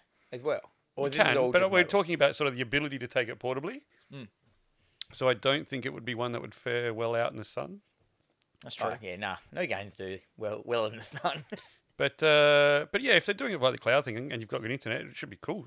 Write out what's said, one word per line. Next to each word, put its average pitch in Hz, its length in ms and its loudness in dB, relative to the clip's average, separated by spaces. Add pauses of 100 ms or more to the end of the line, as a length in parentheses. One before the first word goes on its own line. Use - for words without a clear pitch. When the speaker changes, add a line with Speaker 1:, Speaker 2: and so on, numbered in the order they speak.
(340)
Speaker 1:
As 123 80 -12
well. 139 180 -2 (380)
Or 139 80 -2
Speaker 2:
You 139 60 -2
Speaker 1:
this 143 100 -2
is - 60 6
Speaker 2:
can, 123 100 4
Speaker 1:
all 127 160 4
Speaker 2:
but 175 60 6
Speaker 1:
just 190 120 4
Speaker 2:
we're 190 80 4
Speaker 1:
mobile? 180 120 4
Speaker 2:
talking 175 220 2
about 147 220 4
sort 151 140 0
of 123 60 -4
the 123 60 -6
ability 139 380 -2
to 123 80 -8
take 117 220 0
it - 100 -10
portably. 143 440 -4 (300)
Speaker 3:
Mm. 127 140 -14 (840)
Speaker 2:
So 127 160 2
I 127 40 4
don't 135 320 0
think 127 200 -8
it 131 80 -6
would 117 120 -12
be 123 100 -6
one 120 180 -2
that 117 80 -6
would - 140 -14
fare 120 380 -2
well 117 220 -2
out 117 160 0
in 110 60 -12
the 107 80 -10
sun. 165 340 -10 (840)
Speaker 3:
That's 127 120 -12
true. 110 160 -4
Speaker 1:
Oh, - 100 -10
yeah, 92 140 -10
nah. 95 220 -6 (160)
No 180 120 -4
games 101 300 -8
do 95 240 -8 (160)
well, 107 300 -6
well 117 220 0
in 113 100 -8
the 107 60 -14
sun. 147 460 -6
<laughs> 214 60 -8 (440)
Speaker 2:
But, 139 220 0
uh, 147 720 6
but - 100 0
yeah, 262 120 4
if 165 120 6
they're 208 80 0
doing 226 200 -2
it 170 60 -4
via 127 120 6
the 120 80 -4
cloud 135 260 4
thing 113 120 -6
and, 135 140 -8
and 117 80 -6
you've 110 120 -10
got 131 100 -4
good 110 80 -6
internet, 127 320 -4
it 131 160 -14
should 139 140 -10
be 98 100 -16
cool. 160 260 -6